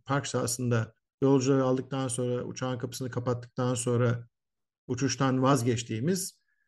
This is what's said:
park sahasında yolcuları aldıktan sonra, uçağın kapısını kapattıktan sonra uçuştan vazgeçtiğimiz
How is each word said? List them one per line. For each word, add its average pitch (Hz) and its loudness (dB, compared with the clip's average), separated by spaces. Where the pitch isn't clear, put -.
park 139 -2
sahasında 120 0
yolcuları 135 4
aldıktan 131 -2
sonra, 123 -2
uçağın 123 -6
kapısını 127 -8
kapattıktan 123 -2
sonra 120 0
uçuştan 131 0
vazgeçtiğimiz 131 0